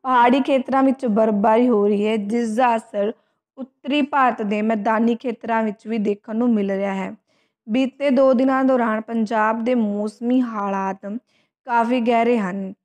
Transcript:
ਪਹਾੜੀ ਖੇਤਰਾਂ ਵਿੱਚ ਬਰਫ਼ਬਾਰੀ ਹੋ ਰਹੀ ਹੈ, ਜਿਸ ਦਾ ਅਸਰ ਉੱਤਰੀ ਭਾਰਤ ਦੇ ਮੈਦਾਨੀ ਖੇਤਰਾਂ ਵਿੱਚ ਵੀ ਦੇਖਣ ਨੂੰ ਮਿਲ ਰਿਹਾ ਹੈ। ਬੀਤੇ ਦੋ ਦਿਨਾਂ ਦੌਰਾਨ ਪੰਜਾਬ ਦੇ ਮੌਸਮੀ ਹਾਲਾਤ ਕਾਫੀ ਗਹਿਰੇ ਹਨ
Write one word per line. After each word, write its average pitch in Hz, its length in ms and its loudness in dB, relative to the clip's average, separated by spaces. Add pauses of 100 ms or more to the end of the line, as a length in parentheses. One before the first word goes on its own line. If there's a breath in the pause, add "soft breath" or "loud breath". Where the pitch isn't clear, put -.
ਪਹਾੜੀ 254 360 4
ਖੇਤਰਾਂ 269 420 0
ਵਿੱਚ 269 240 0
ਬਰਫ਼ਬਾਰੀ 220 600 2
ਹੋ 208 180 2
ਰਹੀ 208 200 0
ਹੈ, 220 100 -2
ਜਿਸ 220 400 -4
ਦਾ 240 200 2
ਅਸਰ 208 360 -4 (460)
ਉੱਤਰੀ 269 440 -4
ਭਾਰਤ 262 400 0
ਦੇ 208 200 -2
ਮੈਦਾਨੀ 220 540 0
ਖੇਤਰਾਂ 226 460 -4
ਵਿੱਚ 214 260 -6
ਵੀ 226 100 -4
ਦੇਖਣ 208 380 -4
ਨੂੰ 240 140 2
ਮਿਲ 202 200 0
ਰਿਹਾ 196 240 -4
ਹੈ। 190 160 -6 (560)
ਬੀਤੇ 262 440 -2
ਦੋ 262 220 4
ਦਿਨਾਂ 262 320 2
ਦੌਰਾਨ 233 360 0
ਪੰਜਾਬ 220 640 -2
ਦੇ 254 100 0
ਮੌਸਮੀ 220 680 -2
ਹਾਲਾਤ 196 640 -6
ਕਾਫੀ 233 960 -4
ਗਹਿਰੇ 233 380 2
ਹਨ 190 340 -6 (120)